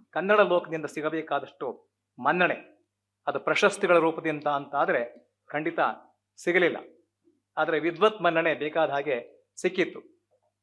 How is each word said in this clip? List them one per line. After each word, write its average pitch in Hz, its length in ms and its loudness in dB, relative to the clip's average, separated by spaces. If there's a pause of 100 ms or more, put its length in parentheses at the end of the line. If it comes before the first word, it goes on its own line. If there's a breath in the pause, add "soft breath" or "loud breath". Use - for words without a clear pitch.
(100)
ಕನ್ನಡ 196 300 2
ಲೋಕದಿಂದ 170 440 0
ಸಿಗಬೇಕಾದಷ್ಟು 147 1040 -6 (360)
ಮನ್ನಣೆ, 160 640 0 (380)
ಅದು 143 140 -2
ಪ್ರಶಸ್ತಿಗಳ 175 580 2
ರೂಪದಿಂದ 160 480 0
ಅಂತ 143 280 -4
ಆದ್ರೆ 139 560 -2 (200)
ಖಂಡಿತ 156 280 -4 (580)
ಸಿಗಲಿಲ್ಲ. 175 400 2 (800)
ಆದ್ರೆ 156 220 0
ವಿದ್ವತ್ 170 440 0
ಮನ್ನಣೆ 165 320 2
ಬೇಕಾದ 151 360 0
ಹಾಗೆ 139 580 -4 (120)
ಸಿಕ್ಕಿತ್ತು. - 680 -4 (360)